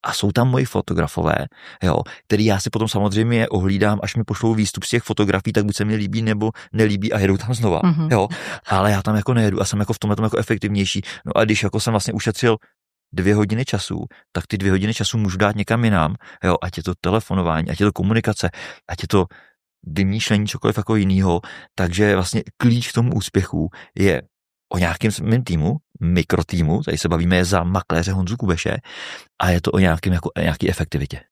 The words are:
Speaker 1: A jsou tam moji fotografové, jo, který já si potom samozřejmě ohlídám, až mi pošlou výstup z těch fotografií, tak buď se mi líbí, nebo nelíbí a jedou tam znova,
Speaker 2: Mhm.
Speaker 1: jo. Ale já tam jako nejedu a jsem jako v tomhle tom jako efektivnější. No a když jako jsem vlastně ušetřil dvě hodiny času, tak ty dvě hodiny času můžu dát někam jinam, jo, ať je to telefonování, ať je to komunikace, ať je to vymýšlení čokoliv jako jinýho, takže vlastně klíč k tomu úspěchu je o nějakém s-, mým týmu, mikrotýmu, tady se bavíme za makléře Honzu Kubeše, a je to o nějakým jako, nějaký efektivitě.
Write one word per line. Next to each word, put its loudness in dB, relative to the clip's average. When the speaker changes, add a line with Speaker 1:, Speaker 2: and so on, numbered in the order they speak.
Speaker 1:
A -6
jsou 0
tam 2
moji 2
fotografové, -2
jo, 2
který 2
já 4
si -4
potom -2
samozřejmě 0
ohlídám, 0
až -6
mi 0
pošlou 0
výstup -2
z -6
těch 0
fotografií, 0
tak 2
buď -2
se -2
mi -2
líbí, -2
nebo 0
nelíbí 2
a 0
jedou 4
tam -4
znova, 0
Speaker 2:
Mhm. 2
Speaker 1:
jo. 4
Ale 2
já 2
tam 0
jako 0
nejedu 2
a 0
jsem -2
jako -2
v -6
tomhle 0
tom -2
jako 0
efektivnější. -2
No -2
a 4
když 0
jako 0
jsem -2
vlastně 0
ušetřil 0
dvě 2
hodiny 0
času, -6
tak -6
ty -4
dvě 2
hodiny 0
času -2
můžu 0
dát 2
někam 0
jinam, 2
jo, 2
ať -6
je -8
to -4
telefonování, 0
ať -4
je 2
to 4
komunikace, -2
ať -8
je -8
to 2
vymýšlení 0
čokoliv -2
jako 0
jinýho, 4
takže 4
vlastně 0
klíč 2
k -14
tomu 2
úspěchu -2
je 2
o 0
nějakém 0
s-, -6
mým 0
týmu, 0
mikrotýmu, 0
tady -2
se -2
bavíme 2
za 0
makléře 0
Honzu -2
Kubeše, -2
a 2
je 4
to -2
o 2
nějakým 2
jako, -2
nějaký -2
efektivitě. -4